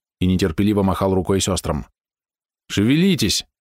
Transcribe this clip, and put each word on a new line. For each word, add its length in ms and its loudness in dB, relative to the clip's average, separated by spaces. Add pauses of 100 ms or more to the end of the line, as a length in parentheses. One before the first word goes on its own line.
(200)
и 60 -2
нетерпеливо 580 0
махал 300 0
рукой 280 0
сестрам. 460 -4 (840)
«Шевелитесь!» 760 0 (160)